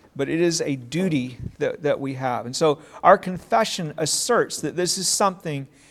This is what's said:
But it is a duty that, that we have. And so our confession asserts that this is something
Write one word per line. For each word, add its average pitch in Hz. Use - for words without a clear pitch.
But 139
it 156
is 165
a 147
duty 127
that, 147
that 143
we 135
have. 123
And 123
so 151
our -
confession 180
asserts 165
that 147
this 175
is 180
something 175